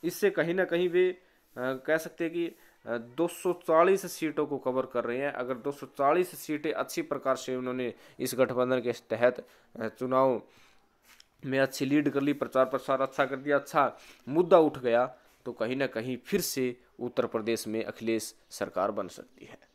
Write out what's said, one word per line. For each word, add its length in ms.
इससे 260
कहीं 240
ना 120
कहीं 240
वे, 220
अ, 60
कह 400
सकते 260
हैं 100
कि, 140
अ, 500
दो 300
सौ 260
चालीस 580
सीटों 340
को 120
कवर 280
कर 180
रहे 140
हैं। 160
अगर 200
दो 180
सौ 160
चालीस 420
सीटें 340
अच्छी 280
प्रकार 340
से 200
उन्होंने 380
इस 200
गठबंधन 420
के 100
तहत, 560
अ, 80
चुनाव 540
में 140
अच्छी 260
लीड 240
कर 120
ली, 120
प्रचार 320
प्रसार 360
अच्छा 240
कर 100
दिया, 200
अच्छा 420
मुद्दा 300
उठ 180
गया, 380
तो 60
कहीं 240
ना 120
कहीं 300
फिर 240
से 360
उत्तर 260
प्रदेश 420
में 160
अखिलेश 520
सरकार 420
बन 160
सकती 380
है। 140